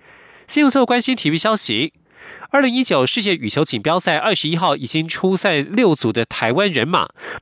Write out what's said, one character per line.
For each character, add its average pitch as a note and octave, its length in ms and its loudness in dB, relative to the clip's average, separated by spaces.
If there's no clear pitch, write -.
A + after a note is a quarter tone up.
新 D4+ 160 4
闻 C4+ 60 6
最 C4+ 100 4
后 B3+ 40 4
关 A#3+ 160 2
心 B3+ 140 0
体 F#3 140 -2
育 D#3+ 100 0
消 A3 160 0
息。 C3 380 -2
二 C#4 100 2
零 B3+ 140 2
一 B3+ 100 2
九 C3+ 220 2
世 A3 160 -2
界 G3 120 0
羽 C#3 140 -4
球 D3 160 0
锦 A#2+ 160 -4
标 D#3 180 0
赛 E3+ 180 0
二 G3+ 180 0
十 D3+ 140 -2
一 E3 80 -2
号 E3 200 0
已 C#3+ 80 -8
经 D#3 240 -2
出 F#3 280 0
赛 E3 260 0
六 G3 320 2
组 A2+ 180 0
的 A2+ 120 0
台 - 280 -2
湾 G3 180 0
人 B2+ 160 0
马， D#3 220 0